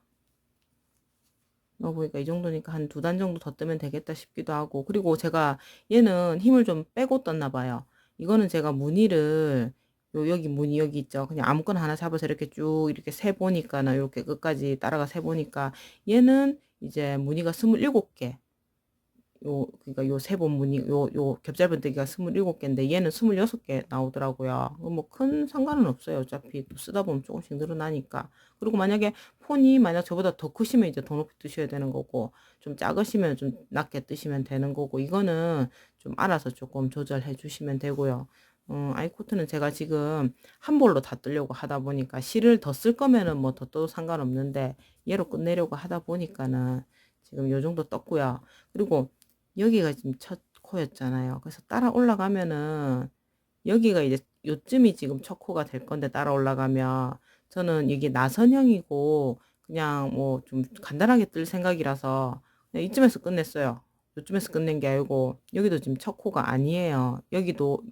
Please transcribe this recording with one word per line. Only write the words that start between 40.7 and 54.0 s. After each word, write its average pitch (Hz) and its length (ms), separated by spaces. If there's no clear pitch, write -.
볼로 180 220
다 131 140
뜨려고 139 380
하다 139 260
보니까 131 420
실을 226 380
더 143 120
쓸 233 240
거면은 220 420
뭐 131 160
더 131 120
떠도 156 220
상관없는데 139 880
얘로 185 200
끝내려고 170 460
하다 175 240
보니까는 131 840
지금 135 260
요 135 120
정도 160 220
떴고요. 135 580
그리고 151 360
여기가 196 360
지금 135 260
첫 - 220
코였잖아요. 131 800
그래서 - 260
따라 240 220
올라가면은 156 1200
여기가 214 360